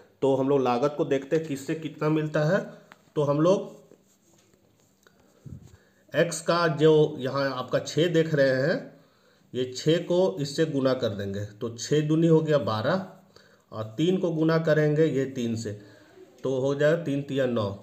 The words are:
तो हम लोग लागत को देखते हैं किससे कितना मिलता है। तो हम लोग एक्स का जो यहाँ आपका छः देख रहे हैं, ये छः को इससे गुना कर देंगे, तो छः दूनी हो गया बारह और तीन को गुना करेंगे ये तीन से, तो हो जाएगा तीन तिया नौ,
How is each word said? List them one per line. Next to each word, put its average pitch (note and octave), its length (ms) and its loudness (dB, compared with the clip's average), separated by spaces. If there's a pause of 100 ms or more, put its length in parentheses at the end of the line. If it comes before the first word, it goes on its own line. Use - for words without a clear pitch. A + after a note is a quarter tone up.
(220)
तो C3+ 140 4
हम C3 140 0
लोग C#3 120 2
लागत B2 360 0
को E3 80 0
देखते C3+ 300 -2
हैं D#3+ 100 -2
किससे D3 300 -6
कितना D#3 340 -6
मिलता D#3 360 0
है। F#3+ 140 2 (560)
तो D3+ 80 0
हम C#3+ 160 2
लोग F3+ 400 0 (2250)
एक्स E3 280 0
का E3+ 280 0
जो D3+ 500 4
यहाँ C3+ 320 -2
आपका B2+ 280 -4
छः D#3+ 340 0
देख D#3+ 220 2
रहे C3+ 220 4
हैं, E3 340 -2 (640)
ये B2 140 -4
छः D#3 340 0
को F3+ 380 0
इससे D3 280 -2
गुना C3+ 280 0
कर B2 160 -2
देंगे, G2+ 320 -6
तो - 260 -10
छः D3 380 -2
दूनी D#3+ 200 2
हो D#3+ 140 6
गया D3+ 180 0
बारह C3 460 -2 (640)
और A2 260 -8
तीन F3+ 200 2
को F3 140 -2
गुना D#3+ 280 2
करेंगे D3+ 460 2
ये C3+ 220 0
तीन A#2 280 -4
से, A2 160 -8 (720)
तो C3+ 160 -2
हो C3+ 160 0
जाएगा D3+ 280 2
तीन C#3 180 -2
तिया C3+ 240 -2
नौ, A2+ 240 0 (140)